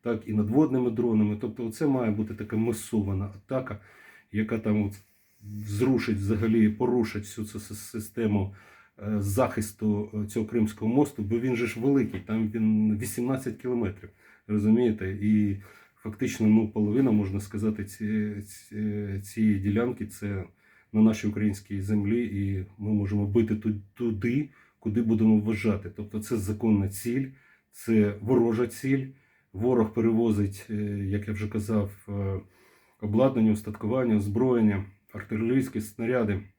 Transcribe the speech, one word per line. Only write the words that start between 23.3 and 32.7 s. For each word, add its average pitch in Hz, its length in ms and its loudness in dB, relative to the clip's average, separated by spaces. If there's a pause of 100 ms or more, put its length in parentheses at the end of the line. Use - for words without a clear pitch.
ту-, 107 240 -4 (140)
туди, 120 540 -2 (300)
куди 110 240 -2
будемо 110 380 6
вважати. 104 560 -2
Тобто 107 240 -8
це 117 160 -4
законна 104 520 2
ціль, 127 380 -4 (460)
це 104 480 2
ворожа 117 460 2
ціль. 135 400 -2 (460)
Ворог 113 420 2
перевозить, 110 760 2
е, 110 40 -4 (300)
як 104 240 -4
я 107 60 -4
вже 104 140 -6
казав, 104 420 -2 (180)
е, 98 320 -4 (600)